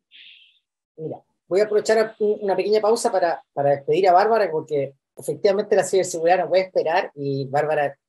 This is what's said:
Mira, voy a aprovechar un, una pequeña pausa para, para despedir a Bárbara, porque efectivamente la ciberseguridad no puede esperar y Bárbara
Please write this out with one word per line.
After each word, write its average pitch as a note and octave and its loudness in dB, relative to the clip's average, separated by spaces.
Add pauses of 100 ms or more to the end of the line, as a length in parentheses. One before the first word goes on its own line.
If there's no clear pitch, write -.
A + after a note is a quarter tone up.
(960)
Mira, D#3 -12 (320)
voy F3+ 0
a G#3+ 4
aprovechar G#3+ 0
un, G#3+ 0
una G3 -2
pequeña G3 0
pausa A#3 0
para, E3+ -2 (100)
para C#3+ 0
despedir D3+ 0
a F3 6
Bárbara, G#3 4
porque C#3+ -4 (240)
efectivamente G#3 -2
la F#3 2
ciberseguridad F3 0
no E3+ -2
puede F3+ 2
esperar F3+ -2
y C#3 -6
Bárbara D3 -2 (120)